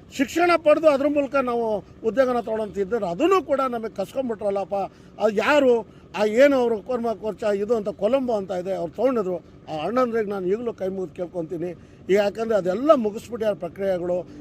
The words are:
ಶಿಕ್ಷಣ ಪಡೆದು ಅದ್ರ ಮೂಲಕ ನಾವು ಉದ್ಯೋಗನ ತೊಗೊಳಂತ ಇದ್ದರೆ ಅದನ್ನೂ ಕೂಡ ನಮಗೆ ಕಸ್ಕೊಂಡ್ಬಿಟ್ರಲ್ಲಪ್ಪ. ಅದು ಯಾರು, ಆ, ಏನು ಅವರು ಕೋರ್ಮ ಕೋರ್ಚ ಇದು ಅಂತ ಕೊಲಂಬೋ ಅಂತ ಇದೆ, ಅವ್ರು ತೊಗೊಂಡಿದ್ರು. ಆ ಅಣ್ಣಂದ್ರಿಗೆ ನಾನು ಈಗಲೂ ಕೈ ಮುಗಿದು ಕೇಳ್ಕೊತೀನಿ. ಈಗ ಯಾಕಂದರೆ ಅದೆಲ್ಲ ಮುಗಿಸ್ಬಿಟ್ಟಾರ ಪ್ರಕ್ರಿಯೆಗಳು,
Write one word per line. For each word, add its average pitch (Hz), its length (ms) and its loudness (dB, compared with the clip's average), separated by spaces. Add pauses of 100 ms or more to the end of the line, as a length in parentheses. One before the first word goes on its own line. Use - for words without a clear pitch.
(160)
ಶಿಕ್ಷಣ 349 400 2
ಪಡೆದು 311 320 4
ಅದ್ರ 277 200 4
ಮೂಲಕ 285 280 0
ನಾವು 233 420 0 (260)
ಉದ್ಯೋಗನ 240 360 2
ತೊಗೊಳಂತ 214 380 -4
ಇದ್ದರೆ 202 320 -2
ಅದನ್ನೂ 330 320 4
ಕೂಡ 277 180 -2 (100)
ನಮಗೆ 226 260 -8
ಕಸ್ಕೊಂಡ್ಬಿಟ್ರಲ್ಲಪ್ಪ. 202 800 -4 (460)
ಅದು 214 100 4
ಯಾರು, 240 500 4 (360)
ಆ, 208 80 0
ಏನು 262 320 6
ಅವರು 233 220 0
ಕೋರ್ಮ 233 340 -4
ಕೋರ್ಚ 190 300 -6
ಇದು 208 340 0
ಅಂತ 214 120 -4
ಕೊಲಂಬೋ 233 460 0
ಅಂತ 196 160 -4
ಇದೆ, 185 240 -4
ಅವ್ರು 170 180 -6
ತೊಗೊಂಡಿದ್ರು. 208 440 0
ಆ 156 500 -10
ಅಣ್ಣಂದ್ರಿಗೆ 226 440 0
ನಾನು 196 160 -4
ಈಗಲೂ 220 260 -2
ಕೈ 190 160 -6
ಮುಗಿದು 185 260 -6
ಕೇಳ್ಕೊತೀನಿ. 170 560 -8 (400)
ಈಗ 190 60 6
ಯಾಕಂದರೆ 208 400 0
ಅದೆಲ್ಲ 196 380 0
ಮುಗಿಸ್ಬಿಟ್ಟಾರ 214 580 -4
ಪ್ರಕ್ರಿಯೆಗಳು, 180 760 -4 (120)